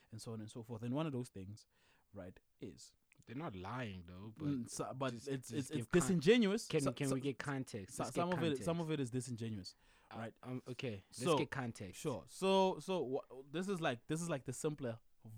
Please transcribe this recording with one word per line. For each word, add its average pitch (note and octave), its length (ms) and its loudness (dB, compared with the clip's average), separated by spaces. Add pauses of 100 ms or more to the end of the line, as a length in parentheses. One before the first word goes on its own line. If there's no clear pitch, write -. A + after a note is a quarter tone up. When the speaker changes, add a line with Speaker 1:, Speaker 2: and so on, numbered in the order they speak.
(120)
Speaker 1:
and A2 80 -10
so A#2 120 -8
on A2 80 -6
and G#2+ 100 -10
so A#2+ 120 -10
forth." A2 200 -8
And A#2+ 120 0
one D#3 120 0
of D3+ 60 -2
those B2 160 -2
things, G2 380 -12 (480)
right, F#2 240 -12 (220)
is - 320 -12 (340)
Speaker 2:
They're A2+ 100 -10
not C#3+ 200 -6
lying, G2 500 -4
though, F#2 320 -12
but D3 100 0
Speaker 1:
Mm, B2+ 220 0
so, D3 160 -2 (120)
but C3 140 0
Speaker 2:
just, A#2+ 160 -8
Speaker 1:
it's, C3+ 220 -2
Speaker 2:
just A#2 80 -2
Speaker 1:
it's, C3+ 120 0
Speaker 2:
give D3+ 100 0
Speaker 1:
it's A2+ 100 -4
Speaker 2:
con-, F3+ 100 8
Speaker 1:
disingenuous. G3 680 6
Speaker 2:
can, D#3 140 4
Speaker 1:
So, C3+ 120 4
Speaker 2:
can C#3 160 0
Speaker 1:
so, C3+ 60 4
Speaker 2:
we C3+ 60 0
get C3 180 -2
context? C3 580 -4
Speaker 1:
so, E3+ 80 -2
Speaker 2:
Let's A#2+ 100 -4
get F3+ 80 2
Speaker 1:
some F3 100 2
of F3 60 2
it, - 20 0
Speaker 2:
context. D3+ 240 2
Speaker 1:
some E3+ 160 2
of D#3+ 100 -2
it D3+ 100 2
is B2 100 0
disingenuous, A2+ 640 -4 (360)
Speaker 2:
Uh, A#2 100 -10
Speaker 1:
right? A2+ 120 -6 (120)
Speaker 2:
um, B2+ 260 -6
okay, A2+ 400 -4
let's A#2 140 -6
Speaker 1:
So, D#3+ 120 6
Speaker 2:
get C#3 140 2
context. A#2 500 -6
Speaker 1:
sure. A#2+ 280 -4
So, F#3+ 520 4
so F#3 220 -2
wha-, C3 400 -4 (100)
this F3+ 160 -2
is F#3 140 -2
like, C3+ 160 2 (100)
this D#3+ 140 0
is E3+ 80 -2
like C#3 160 -2
the B2+ 80 -4
simpler C#3 420 -2 (420)